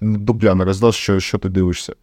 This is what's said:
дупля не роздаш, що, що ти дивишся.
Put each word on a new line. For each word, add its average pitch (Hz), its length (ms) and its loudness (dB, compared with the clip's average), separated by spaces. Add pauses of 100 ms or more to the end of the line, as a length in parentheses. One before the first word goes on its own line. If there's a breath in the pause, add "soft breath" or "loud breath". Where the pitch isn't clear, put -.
дупля 107 540 2
не 92 100 2
роздаш, 101 300 2
що, 98 240 0
що - 180 -4
ти 95 120 -6
дивишся. 92 540 -2